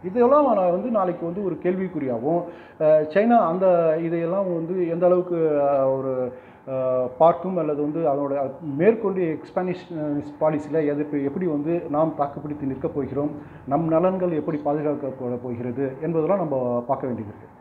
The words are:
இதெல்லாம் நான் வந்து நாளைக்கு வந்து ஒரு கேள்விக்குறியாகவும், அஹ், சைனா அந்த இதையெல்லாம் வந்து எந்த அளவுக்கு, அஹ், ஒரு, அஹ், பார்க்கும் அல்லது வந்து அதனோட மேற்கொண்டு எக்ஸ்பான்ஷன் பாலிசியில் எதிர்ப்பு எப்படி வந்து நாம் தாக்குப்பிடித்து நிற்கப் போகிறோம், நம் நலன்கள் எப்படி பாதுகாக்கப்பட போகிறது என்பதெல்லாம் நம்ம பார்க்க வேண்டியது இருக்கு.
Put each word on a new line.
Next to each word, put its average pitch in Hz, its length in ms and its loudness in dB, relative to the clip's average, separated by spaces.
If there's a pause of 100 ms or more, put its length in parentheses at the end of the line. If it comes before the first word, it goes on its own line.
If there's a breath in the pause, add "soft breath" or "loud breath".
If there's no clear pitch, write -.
இதெல்லாம் 240 520 4
நான் 185 160 2
வந்து 202 180 -2
நாளைக்கு 180 360 0
வந்து 180 200 -4
ஒரு 170 100 -2
கேள்விக்குறியாகவும், 165 880 -2 (360 loud breath)
அஹ், 156 280 6
சைனா 226 300 6
அந்த 170 640 4
இதையெல்லாம் 170 520 0
வந்து 170 340 -2
எந்த 170 180 0
அளவுக்கு, 175 560 4
அஹ், 135 360 2
ஒரு, 127 340 -2 (380 loud breath)
அஹ், 127 480 0
பார்க்கும் 170 400 4
அல்லது 151 240 -2
வந்து 151 280 0
அதனோட 139 420 -2 (260)
மேற்கொண்டு 185 640 2
எக்ஸ்பான்ஷன் 160 840 -4 (160)
பாலிசியில் 151 480 0
எதிர்ப்பு 147 360 -2
எப்படி 143 220 -2
வந்து 160 440 -2
நாம் 151 260 0
தாக்குப்பிடித்து 147 500 -6
நிற்கப் 135 300 -4
போகிறோம், 143 360 -2 (360 loud breath)
நம் 151 200 0
நலன்கள் 180 440 2
எப்படி 151 260 -4
பாதுகாக்கப்பட 139 840 -4
போகிறது 123 480 -4 (100)
என்பதெல்லாம் 165 360 0
நம்ம 127 500 -2
பார்க்க 135 200 -2
வேண்டியது 107 240 -6
இருக்கு. - 300 -20